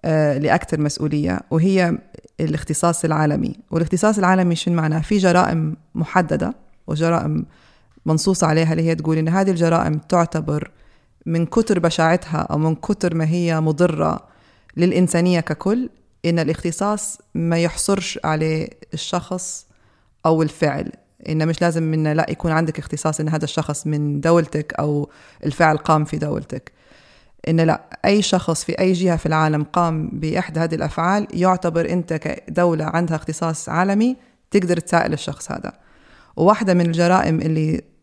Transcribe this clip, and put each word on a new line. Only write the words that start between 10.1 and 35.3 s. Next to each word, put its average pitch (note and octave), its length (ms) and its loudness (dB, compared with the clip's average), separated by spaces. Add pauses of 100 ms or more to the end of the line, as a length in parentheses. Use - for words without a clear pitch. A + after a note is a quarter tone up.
من E3 200 0
كتر A3 340 2
بشاعتها E3 580 2
أو - 200 -2
من D#3+ 180 2
كتر F3 400 -2
ما D#3+ 100 0
هي E3 360 0
مضرة D#3+ 680 0 (500)
للإنسانية F3 640 2
ككل، G#3 500 -2 (360)
إن E3+ 140 2
الاختصاص E3+ 760 -4 (180)
ما E3 240 0
يحصرش F3+ 640 -2
على D#3 460 -2 (240)
الشخص - 720 -8 (580)
أو D#3+ 160 4
الفعل، D3+ 500 -2 (380)
إن D#3 180 0
مش E3 140 -2
لازم E3 320 0
إن D#3 140 0
لا D3+ 220 0
يكون - 220 -4
عندك D#3+ 280 0
اختصاص D3+ 400 -4
إن D#3 100 -2
هذا D#3 140 -2
الشخص D3+ 440 -4
من D3 340 -2
دولتك E3 520 0
أو D3 360 -2 (360)
الفعل D#3 320 2
قام D#3 280 2
في D#3 120 -8
دولتك، - 540 -6 (760)
إن E3 140 2
لا، - 440 -2
أي G3+ 160 4
شخص F3 420 -2
في - 160 -6
أي F#3 140 2
جهة F3 220 2
في D#3 100 -6
العالم D#3 380 2
قام D#3+ 500 0
بإحدى D#3+ 460 -4
هذه E3 160 0
الأفعال F3 580 -2
يعتبر F3 560 0
أنت F3 240 -2
كدولة D#3+ 720 -2
عندها E3 300 -2
اختصاص D#3+ 540 -6
عالمي G3+ 480 0 (340)
تقدر F3+ 260 2
تسائل E3 360 0
الشخص - 380 -8